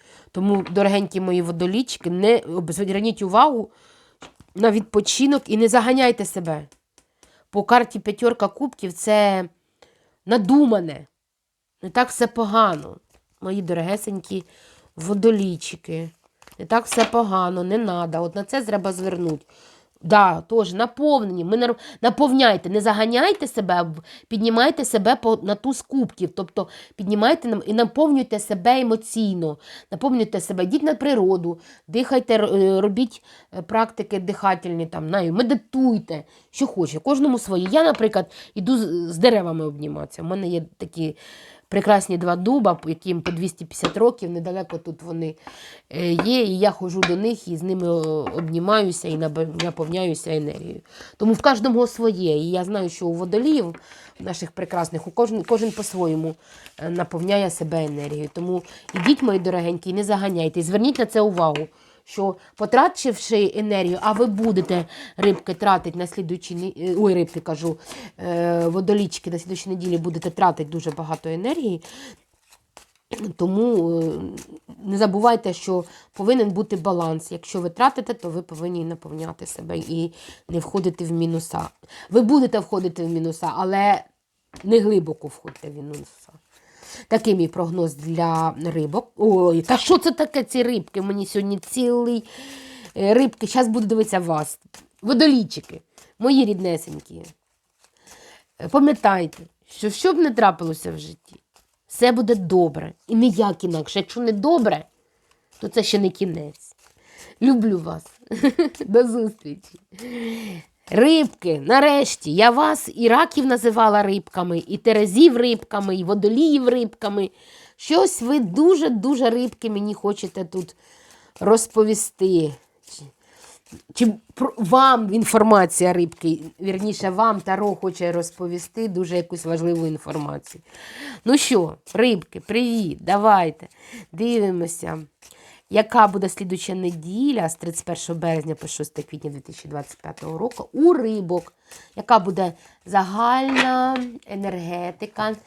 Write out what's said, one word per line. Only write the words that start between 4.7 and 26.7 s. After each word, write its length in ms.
відпочинок 760
і 100
не 120
заганяйте 560
себе. 440
По 120
карті 360
п'ятірка 500
кубків 440
це 560
надумане. 800
Не 80
так 180
все 180
погано, 720
мої 220
дорогесенькі 840
водолійчики. 1120
Не 80
так 200
все 180
погано, 600
не 140
надо. 440
От 120
на 100
це 180
треба 300
звернути. 540
Да, 360
теж 320
наповнені. 720
Ми 120
нар-, 200
наповняйте, 680
не 100
заганяйте 680
себе, 360
в-, 200
піднімайте 560
себе 320
по, 260
на 120
ту 200
з 80
кубків. 540
Тобто 320